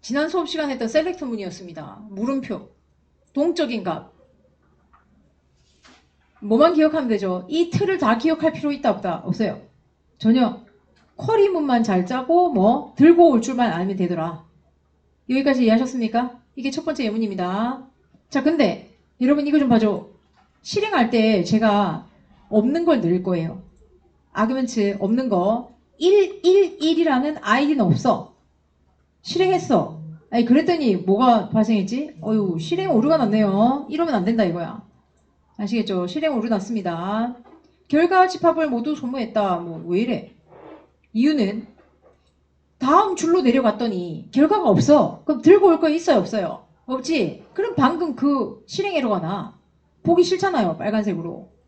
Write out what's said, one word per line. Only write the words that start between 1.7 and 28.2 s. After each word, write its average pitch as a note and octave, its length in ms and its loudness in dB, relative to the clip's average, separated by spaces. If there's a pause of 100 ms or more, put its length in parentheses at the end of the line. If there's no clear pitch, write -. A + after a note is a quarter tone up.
물음표, A3+ 580 -6 (640)
동적인 C#4+ 520 -2
값. - 280 -8 (2250)
뭐만 B3 340 4
기억하면 D#4 340 2
되죠? F#3 400 -2
이 E4+ 220 -2
틀을 F#4+ 280 0
다 A#3 180 2
기억할 D#4+ 360 0
필요 D4 200 -4
있다, B3+ 180 -2
없다? F#3 340 -4
없어요. F#3 360 -4 (580)
전혀. A#3 460 0 (520)
쿼리문만 F4 680 2
잘 F#3 240 0
짜고 D#4+ 440 0
뭐 A#3 460 0
들고 E4+ 340 8
올 A#3 120 2
줄만 B3 300 -2
알면 F#3 240 -4
되더라. E3+ 480 -4 (840)
여기까지 C4 360 0
이해하셨습니까? A#3+ 760 0 (160)
이게 C4+ 140 -6
첫 D#4 160 -8
번째 D4 180 -4
예문입니다. G#3+ 800 -4 (440)
자, C4+ 120 -4
근데 C#4+ 540 0 (240)
여러분 C#4+ 260 2
이거 D4 120 2
좀 C4+ 100 2
봐줘. G#3+ 400 2 (540)
실행할 G4 480 -2
때 A3 340 2
제가 G#3 640 0 (420)
없는 C4+ 380 0
걸 C#4+ 160 2
넣을 F3+ 200 0
거예요. F3 400 -6 (680)
아규먼트 A3+ 680 -2
없는 A#3 300 -2
거. G#3 420 0 (280)
일 F#4+ 440 2
일 F#4 400 2
일이라는 D4+ 600 0
아이디는 C4+ 420 0
없어. - 500 0 (840)